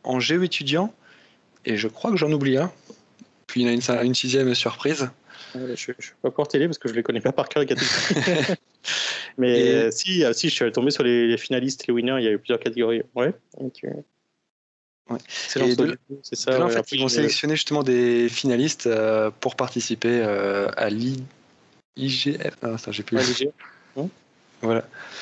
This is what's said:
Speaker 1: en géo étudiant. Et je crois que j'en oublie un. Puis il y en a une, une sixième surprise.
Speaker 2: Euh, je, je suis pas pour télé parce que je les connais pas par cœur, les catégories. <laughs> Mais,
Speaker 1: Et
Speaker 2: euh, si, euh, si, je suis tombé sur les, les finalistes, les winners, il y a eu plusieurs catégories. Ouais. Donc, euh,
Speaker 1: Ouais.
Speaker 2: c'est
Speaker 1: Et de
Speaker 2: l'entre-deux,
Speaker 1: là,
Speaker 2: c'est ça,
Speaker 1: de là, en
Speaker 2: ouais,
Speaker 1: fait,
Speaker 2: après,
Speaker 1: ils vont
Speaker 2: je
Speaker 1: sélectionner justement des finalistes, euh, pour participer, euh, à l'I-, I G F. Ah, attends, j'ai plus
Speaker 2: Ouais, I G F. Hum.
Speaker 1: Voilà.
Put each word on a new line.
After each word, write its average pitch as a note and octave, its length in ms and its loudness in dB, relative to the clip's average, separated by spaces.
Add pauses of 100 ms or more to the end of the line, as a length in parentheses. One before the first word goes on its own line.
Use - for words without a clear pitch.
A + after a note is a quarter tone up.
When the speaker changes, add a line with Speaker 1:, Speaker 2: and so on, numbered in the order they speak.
Speaker 1:
en B2+ 160 -2
géo D#3 240 2
étudiant. E3+ 500 -2 (720)
Et A2+ 120 -2
je G#2+ 100 -2
crois D#3 240 -4
que G3+ 60 2
j'en D#3 160 2
oublie C#3 240 2
un. E3+ 160 0 (720)
Puis - 140 -2
il B2 40 4
y - 40 4
en A#2+ 40 4
a A#2+ 280 0
une, A#2+ 60 2
une B2+ 80 2
sixième C3 400 2
surprise. C#3 540 -2 (460)
Speaker 2:
Euh, B2+ 220 -8
je, - 200 -10
je - 100 -16
suis - 160 -20
pas B2+ 100 0
pour D3 160 -2
télé C#3+ 180 2
parce E3 120 -4
que - 100 -6
je A2+ 60 -4
les A#2 100 0
connais A#2 160 -2
pas C3 120 0
par C3+ 160 -2
cœur, D3+ 120 0
les C#3 80 2
catégories. D#3 880 0
<laughs> - 800 -8
Mais, B2 220 4
Speaker 1:
Et - 140 4
Speaker 2:
euh, A2+ 180 4
si, F3+ 320 0
euh, A#2 80 4
si, D#3+ 160 0
je C#3 60 0
suis A#2+ 180 2
tombé C3 180 2
sur C#3 140 2
les, A#2+ 240 6
les A#2 100 4
finalistes, C3 480 -4
les A#2+ 60 2
winners, A#2+ 260 2
il A#2+ 60 0
y A2 40 4
a G#2+ 40 4
eu G2+ 60 2
plusieurs A#2+ 200 -2
catégories. A#2 440 0 (120)
Ouais. C3 180 0 (280)
Donc, C3 240 -10
euh, A#2+ 60 -6 (1200)
Speaker 1:
Ouais. B2 160 -6
Speaker 2:
c'est - 320 -8
Speaker 1:
Et C3 40 2
de B2 60 6 (140)
Speaker 2:
l'entre-deux, D3+ 80 2
Speaker 1:
là, - 320 -12
Speaker 2:
c'est - 140 -10
ça, C3 160 -2
Speaker 1:
de C3 60 4
là, D#3+ 40 4
en F3 60 2
Speaker 2:
ouais, - 60 2
Speaker 1:
fait, A#2 40 2
Speaker 2:
après, A2+ 180 -4
Speaker 1:
ils C3+ 60 0
vont C3 60 2
Speaker 2:
je A#2+ 60 0
Speaker 1:
sélectionner D3+ 420 0
justement D3 260 0
des A#2+ 460 4
finalistes, B2 580 0
euh, A2 540 2
pour - 160 -4
participer, A#2+ 680 0
euh, G2+ 540 0
à A2 140 0
l'I-, B2+ 340 -4 (720)
I C3 120 -2
G C#3+ 260 0
F. - 280 -6
Ah, A2+ 120 -4
attends, A2 180 -8
j'ai G#2 100 -8
plus A2+ 140 -2
Speaker 2:
Ouais, B2+ 80 4
I B2 100 0
G B2+ 140 -2
F. - 500 -14
Hum. D#3 100 -4 (540)
Speaker 1:
Voilà. A2+ 220 0 (380)